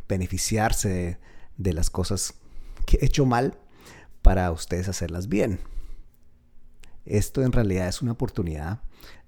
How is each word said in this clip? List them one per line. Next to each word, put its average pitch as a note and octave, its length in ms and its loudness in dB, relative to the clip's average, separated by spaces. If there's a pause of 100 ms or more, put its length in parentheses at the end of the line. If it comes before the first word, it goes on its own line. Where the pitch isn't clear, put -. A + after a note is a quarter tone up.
beneficiarse G2 800 0
de, F2+ 280 -2 (400)
de F#2 160 0
las D#2+ 160 2
cosas - 460 -2 (500)
que - 120 6
he - 80 2
hecho C3+ 200 4
mal B2 320 2 (640)
para F2+ 300 8
ustedes F2 380 -4
hacerlas F2 380 -6
bien. A2 320 0 (1400)
Esto - 380 0
en B2+ 100 2
realidad F#2+ 360 2
es - 160 -6
una A#2 80 0
oportunidad E2+ 680 -4 (460)